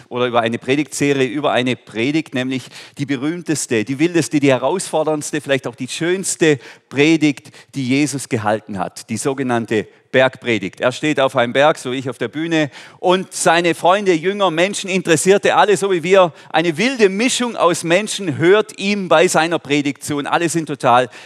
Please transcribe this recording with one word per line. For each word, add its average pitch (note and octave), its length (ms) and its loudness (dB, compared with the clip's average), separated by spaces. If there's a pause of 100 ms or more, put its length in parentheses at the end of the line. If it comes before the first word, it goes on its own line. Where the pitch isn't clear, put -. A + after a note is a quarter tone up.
oder B2 180 -2
über A#2+ 140 2
eine A2+ 180 -2
Predigtserie C#3 680 -2
über C3+ 240 -4
eine B2 240 0
Predigt, C3+ 580 -4
nämlich B2+ 360 -6 (280)
die C#3+ 100 -6
berühmteste, C#3+ 800 -4
die C3+ 140 -6
wildeste, E3 400 0
die C#3 120 4
herausforderndste, D3+ 920 -2
vielleicht C#3 260 -2
auch A#2+ 80 -10
die B2+ 140 -10
schönste E3 720 0 (280)
Predigt, D3+ 600 0 (240)
die C3+ 140 -4
Jesus C#3 400 -2
gehalten G#2+ 500 -2
hat, - 320 -10
die A2+ 60 -4
sogenannte A#2+ 720 -2 (240)
Bergpredigt. A#2+ 680 0
Er B2+ 120 0
steht D3+ 260 -2
auf C3+ 160 0
einem A#2+ 180 0
Berg, D3 240 4
so - 140 -10
wie B2 60 -6
ich C3 120 -8
auf B2 100 -10
der B2 100 -4
Bühne, D#3+ 420 -2 (300)
und F#3 320 0
seine E3+ 420 2
Freunde, F#3 380 2
Jünger, F#3 400 0
Menschen, F#3+ 360 -2
Interessierte, F3+ 680 2
alle F#3+ 200 4
so G3 140 -2
wie F3 140 -2
wir, F3+ 280 4 (180)
eine E3 280 0
wilde A3 300 2
Mischung A3+ 480 -2
aus E3+ 260 0
Menschen F3 540 -2
hört F#3+ 420 2
ihm G3 300 -2
bei E3 180 6
seiner E3 320 0
Predigt C#3+ 460 -2
zu D3 140 -4
und C#3 100 -6
alle E3 200 0
sind E3 180 -4
total B2+ 440 2 (160)